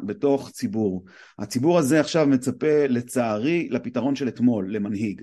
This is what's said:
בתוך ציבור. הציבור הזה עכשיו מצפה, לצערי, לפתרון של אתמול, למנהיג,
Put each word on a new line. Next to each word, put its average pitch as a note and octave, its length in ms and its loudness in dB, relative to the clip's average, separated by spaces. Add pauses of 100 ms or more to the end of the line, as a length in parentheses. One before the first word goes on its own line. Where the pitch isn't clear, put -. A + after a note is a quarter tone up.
בתוך C3 480 0
ציבור. G2+ 540 -2 (340)
הציבור C#3+ 400 2
הזה D3+ 200 4
עכשיו D3 280 2
מצפה, C#3 600 2
לצערי, B2 840 0
לפתרון B2+ 440 -2
של C3+ 120 -4
אתמול, A2 480 0
למנהיג, G#2 480 -4